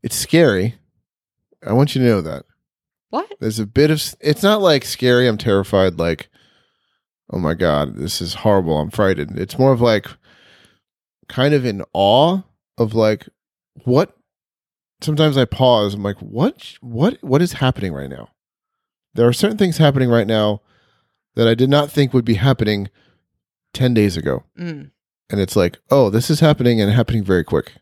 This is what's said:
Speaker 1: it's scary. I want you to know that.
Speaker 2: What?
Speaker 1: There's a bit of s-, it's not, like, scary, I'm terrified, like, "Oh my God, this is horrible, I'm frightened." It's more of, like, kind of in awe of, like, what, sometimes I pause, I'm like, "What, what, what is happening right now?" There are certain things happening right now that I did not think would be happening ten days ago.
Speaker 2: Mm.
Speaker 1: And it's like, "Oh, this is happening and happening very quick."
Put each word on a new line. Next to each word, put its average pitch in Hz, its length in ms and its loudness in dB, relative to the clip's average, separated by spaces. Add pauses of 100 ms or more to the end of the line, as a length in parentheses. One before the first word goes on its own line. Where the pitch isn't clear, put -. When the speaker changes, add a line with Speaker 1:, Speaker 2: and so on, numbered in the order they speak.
Speaker 1:
it's - 140 -8
scary. 120 580 2 (920)
I 98 60 -4
want 135 220 2
you 127 80 0
to 123 60 4
know 104 120 2
that. 76 240 -10 (640)
Speaker 2:
What? 349 320 -8
Speaker 1:
There's 110 200 -4
a 107 60 -2
bit 143 240 2
of 156 80 2
s-, - 220 -10
it's 147 220 -2
not, 208 180 2
like, 160 240 2
scary, 123 440 2
I'm 107 100 -2
terrified, 95 600 0
like, 82 300 -4 (1000)
"Oh - 80 -6
my 82 160 -4
God, 73 420 -2
this 73 240 -8
is 87 140 -10
horrible, 92 440 0
I'm 76 120 -4
frightened." 92 480 -2
It's - 200 -10
more 135 140 2
of, 120 80 -2
like, 113 280 0 (1200)
kind 143 260 0
of 131 100 0
in 101 180 -6 (100)
awe 135 480 2 (380)
of, 110 160 0
like, 107 340 0 (560)
what, 131 320 0 (840)
sometimes 151 340 0
I 131 80 2
pause, 110 500 0
I'm 104 80 -10
like, 98 160 -6
"What, 123 640 -6
what, 127 420 -4
what 143 200 0
is 175 100 -2
happening 104 400 -4
right 69 180 -12
now?" 60 200 -18 (840)
There 120 160 2
are 120 40 4
certain 208 260 -2
things 185 180 0
happening 139 320 2
right 117 180 2
now 107 360 -2 (720)
that 113 100 2
I 113 80 4
did 127 160 2
not 147 200 2
think 139 240 0
would 123 100 2
be 117 100 0
happening 104 540 0 (840)
ten 123 200 0
days 104 220 2
ago. 71 260 -4 (160)
Speaker 2:
Mm. 151 320 -12 (400)
Speaker 1:
And 104 100 -2
it's 95 160 -4
like, 90 220 0 (120)
"Oh, 127 200 4
this 113 200 -2
is 151 100 0
happening 120 400 2
and 101 120 2
happening 117 320 0
very 92 200 2
quick." - 380 -4